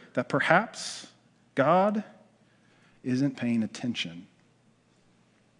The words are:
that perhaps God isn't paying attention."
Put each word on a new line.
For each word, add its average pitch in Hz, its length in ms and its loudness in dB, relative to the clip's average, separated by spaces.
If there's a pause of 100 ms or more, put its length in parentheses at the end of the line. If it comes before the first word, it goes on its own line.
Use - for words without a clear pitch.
(140)
that 123 140 -2
perhaps - 800 0 (480)
God 190 480 4 (1000)
isn't 131 360 0
paying 117 260 0
attention." 92 640 -8 (1300)